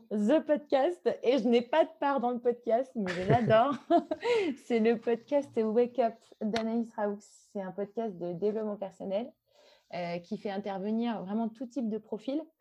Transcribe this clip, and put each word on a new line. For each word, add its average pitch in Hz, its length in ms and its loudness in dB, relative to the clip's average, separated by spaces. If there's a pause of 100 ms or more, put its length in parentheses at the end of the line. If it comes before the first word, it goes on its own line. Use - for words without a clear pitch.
(120)
The 214 340 2
Podcast, 294 640 0 (140)
et 262 160 4
je 208 80 0
n'ai 240 140 4
pas 311 240 2
de - 40 -4 (100)
part 277 200 0
dans 240 120 0
le 240 80 -4
podcast, 240 560 -2
mais 190 160 -2
je 185 180 -2
l'adore. 233 440 4 (160)
<laughs> 339 760 2
C'est 233 140 2
le 226 200 4
podcast 240 560 -2
Wake 233 440 2
Up 226 140 0 (280)
d'Anaïs 226 540 -2
Raoux. 208 220 -2 (360)
C'est 202 80 -6
un 185 100 -8
podcast 202 460 -6
de 175 160 -6
développement 208 420 -4
personnel, 196 560 -6 (640)
euh, 175 260 -6
qui 185 180 -8
fait 202 140 -8
intervenir 202 720 -4
vraiment 214 240 -4
tout 226 180 -10
type 240 240 -6
de 214 80 -4
profil. 262 440 -6 (200)